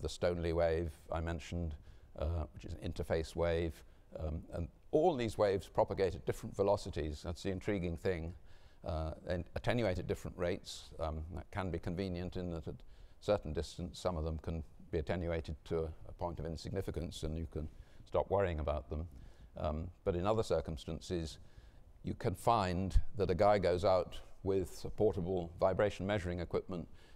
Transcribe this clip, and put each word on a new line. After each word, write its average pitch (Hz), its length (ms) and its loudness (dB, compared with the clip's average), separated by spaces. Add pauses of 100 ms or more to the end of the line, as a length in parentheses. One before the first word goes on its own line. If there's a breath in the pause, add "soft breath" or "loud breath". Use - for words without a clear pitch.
the - 80 -2
Stoneleigh 87 460 2
wave 82 360 4 (200)
I 82 100 -2
mentioned, 82 540 -2 (440 soft breath)
uh, 82 260 0 (100)
which - 100 -14
is 82 100 -6
an - 180 -6
interface 85 420 0
wave, 82 480 2 (380 soft breath)
um, 80 220 -2 (100)
and 87 160 -4 (220)
all 156 260 6
these 117 220 0
waves 101 280 4
propagate 95 480 4
at - 120 -6
different - 280 -2
velocities. 95 720 2
That's 85 180 -6
the 98 80 0
intriguing 92 460 0
thing, 85 380 -2 (500 soft breath)
uh, 80 280 -2 (140)
and 87 180 0 (120)
attenuate 110 420 2
at - 80 -4
different - 300 -4
rates. - 540 -2 (100)
Um, 78 220 -2 (120)
that - 160 -10
can 95 200 -4
be 80 80 -2
convenient 90 580 -4
in 90 140 -4
that 82 180 -6
at 76 60 -6 (460 soft breath)
certain 101 320 2
distance, 85 460 -4
some 90 180 0
of 78 80 0
them 80 140 -2
can 82 240 -4 (280)
be 85 80 0
attenuated 82 580 -2 (100)
to 82 140 0
a, 80 80 0 (200)
a - 100 -12
point 87 200 -4
of 73 80 -4
insignificance, 82 760 -4
and 78 160 -2
you 80 120 -2
can 76 180 -6 (360 loud breath)
stop - 260 0
worrying 90 300 2
about 76 300 -2
them. 78 160 -4 (500 loud breath)
Um, 82 320 -2 (160)
but 92 120 2
in 87 100 0
other 110 160 2
circumstances, 80 960 -2 (640 soft breath)
you - 120 -4
can 101 200 0
find 95 640 4 (180)
that 95 140 4
a 92 40 6
guy 104 240 8
goes 87 260 4
out 92 340 4 (240)
with 95 420 0
a 92 60 -4
portable 90 720 2
vibration 95 460 4
measuring 90 340 0
equipment, 87 480 -2 (280 loud breath)